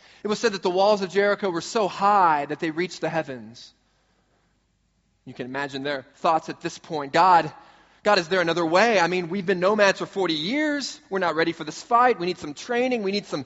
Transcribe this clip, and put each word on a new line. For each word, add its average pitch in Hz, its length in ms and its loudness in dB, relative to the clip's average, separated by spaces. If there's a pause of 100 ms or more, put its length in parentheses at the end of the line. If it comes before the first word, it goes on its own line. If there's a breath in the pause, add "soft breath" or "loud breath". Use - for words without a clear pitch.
(240 loud breath)
It 202 40 -4
was 208 120 -2
said 226 140 0
that 180 80 -10
the 190 80 0
walls 196 320 2
of 180 80 -6
Jericho 202 400 0
were 170 100 -4
so 214 260 -2
high 170 600 2
that 143 120 -8
they 165 140 -4
reached 175 300 -6
the 160 60 -4
heavens. 127 640 -8 (1500)
You 131 80 -18
can 127 120 -10
imagine 139 380 -6
their 139 220 -6 (100)
thoughts 165 320 0
at 156 120 -12
this - 180 -8
point. 143 340 -8
"God, 165 400 4 (500 loud breath)
God, 208 160 4
is 165 100 -4
there 185 120 0
another 170 240 0
way? 190 340 4
I 165 100 4
mean, 180 200 -2
we've 190 160 -6
been 180 160 0
nomads 196 380 4
for 175 80 -6
forty 180 280 -2
years. 277 640 -4 (120)
We're 190 80 -4
not 170 160 0
ready 165 180 0
for 160 120 -12
this 151 180 -12
fight. 240 360 4
We 170 60 -4
need 180 140 -4
some 151 160 -12
training. 247 480 -2
We 196 100 -2
need 202 140 -4
some 147 200 -6